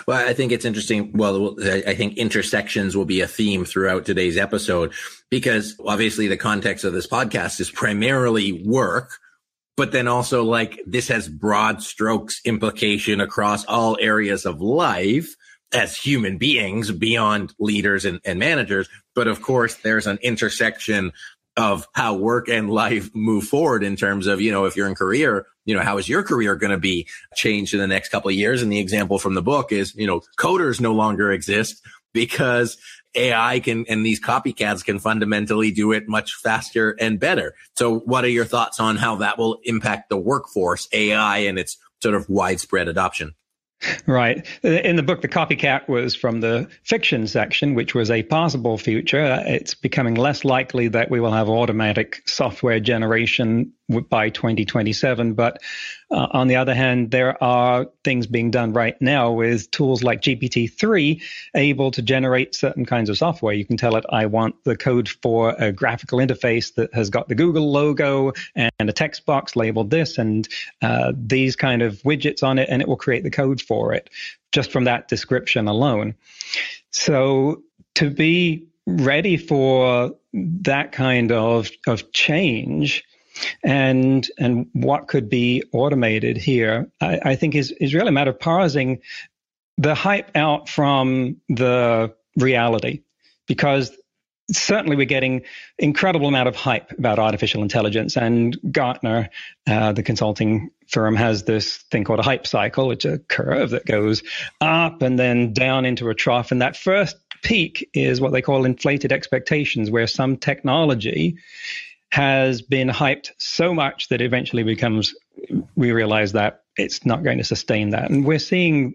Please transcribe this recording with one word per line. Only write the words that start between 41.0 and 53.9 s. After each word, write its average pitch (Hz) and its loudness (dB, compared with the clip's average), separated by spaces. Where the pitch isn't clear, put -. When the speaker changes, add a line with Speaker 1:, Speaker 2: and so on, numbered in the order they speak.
Speaker 1:
I 104 2
and 98 0
its - -8
sort 104 2
of 95 -2
widespread 92 -2
adoption? 85 -4
Speaker 2:
Right. 123 2
In 175 2
the 160 2
book, 175 -2
the - -4
copycat 143 0
was 123 0
from 117 -2
the 113 0
fiction 123 0
section, 120 0
which 117 -2
was 113 2
a 113 2
possible 131 0
future. 127 0
Uh, 131 0
it's - -4
becoming 117 0
less 131 0
likely 131 0
that 113 0
we 123 2
will 117 2
have 110 2
automatic 110 0
software 123 0
generation 113 0